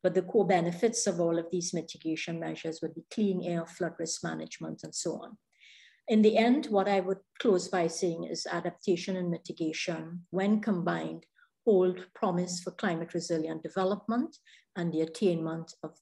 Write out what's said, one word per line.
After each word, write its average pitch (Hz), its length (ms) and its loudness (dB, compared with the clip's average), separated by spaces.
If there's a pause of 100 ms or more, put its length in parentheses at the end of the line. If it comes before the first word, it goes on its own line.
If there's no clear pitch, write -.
But 180 100 2
the 185 80 2
core 190 240 2
benefits 170 640 2
of 170 120 0
all 170 200 2
of 170 100 -6
these 175 240 -4
mitigation 160 640 -6
measures 160 440 -6
would 160 100 -6
be 165 160 -14
clean 196 340 0
air, 170 220 -2
flood - 320 -6
risk 165 260 -6
management, 160 600 -8
and 156 100 -14
so 160 200 -4 (100)
on. - 140 -18 (680)
In 214 140 6
the 208 160 8
end, 247 300 4
what 196 200 4
I 196 120 4
would 185 220 -2 (180)
close 185 280 4
by 175 200 2
saying 170 380 -2
is 160 200 -6
adaptation 175 720 -2
and 180 160 -2
mitigation, 165 960 -6
when 202 300 2
combined, 170 680 -2 (400)
hold 185 480 4
promise 180 460 0
for - 120 -8
climate 170 440 -2
resilient 160 480 -2
development 196 760 -2 (380)
and 170 180 -2
the 156 80 2
attainment 165 800 -2
of - 200 -12